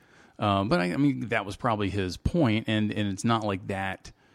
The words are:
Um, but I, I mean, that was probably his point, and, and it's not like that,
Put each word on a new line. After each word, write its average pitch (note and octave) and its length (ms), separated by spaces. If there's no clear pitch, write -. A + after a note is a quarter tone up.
Um, G2+ 300
but F3 100
I, F3 140
I C#3+ 40
mean, C3 300
that G#2 180
was G2+ 100
probably G#2 360
his F#2 260
point, A2+ 500
and, G#2+ 240
and G#2 220
it's F#2+ 100
not A2+ 200
like G#2 240
that, F#2+ 440